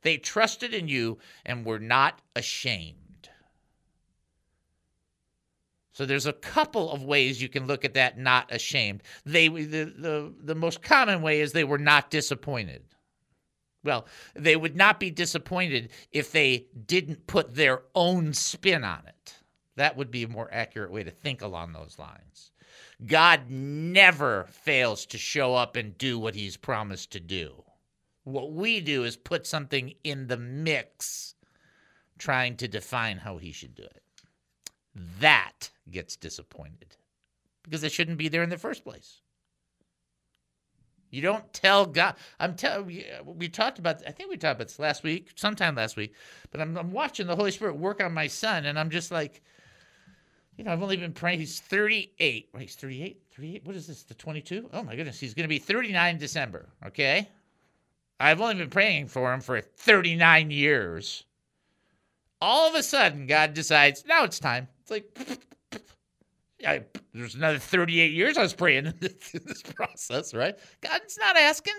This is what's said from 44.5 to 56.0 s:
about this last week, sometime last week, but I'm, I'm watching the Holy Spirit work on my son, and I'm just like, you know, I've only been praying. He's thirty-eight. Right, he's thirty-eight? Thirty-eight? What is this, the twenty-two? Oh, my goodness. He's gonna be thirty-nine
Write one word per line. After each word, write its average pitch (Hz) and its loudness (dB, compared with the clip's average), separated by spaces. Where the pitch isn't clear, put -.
about 110 -10
this - -20
last 147 -4
week, 165 -6
sometime 202 -2
last 110 -4
week, 107 -8
but 151 -6
I'm, 165 -6
I'm 175 -6
watching 233 -4
the 170 0
Holy 196 0
Spirit 190 -4
work 196 -4
on 180 -2
my 156 -2
son, 175 -4
and 147 -4
I'm 160 -2
just 165 -6
like, 156 -4
you - -16
know, 208 -4
I've 170 -2
only 196 -2
been 170 -6
praying. 175 -2
He's 156 -8
thirty-eight. 190 -2
Right, - -14
he's - -18
thirty-eight? 135 -12
Thirty-eight? 160 -14
What 185 -12
is 160 -14
this, 147 -18
the - -20
twenty-two? 156 -10
Oh, 220 -8
my 120 -10
goodness. 135 -8
He's 120 -10
gonna 160 -4
be 147 0
thirty-nine 190 0